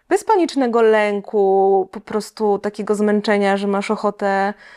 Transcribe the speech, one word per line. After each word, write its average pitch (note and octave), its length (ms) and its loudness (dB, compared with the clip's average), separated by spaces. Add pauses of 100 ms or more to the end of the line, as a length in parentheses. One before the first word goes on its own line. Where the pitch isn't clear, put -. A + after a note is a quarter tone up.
Bez G4+ 140 0
panicznego C4+ 580 0
lęku, G3 1080 2
po G#3+ 80 -14
prostu G#3 600 -4
takiego G#3 360 -4
zmęczenia, G#3 640 0
że G3+ 100 -4
masz G3+ 240 -4
ochotę G3+ 640 -2 (240)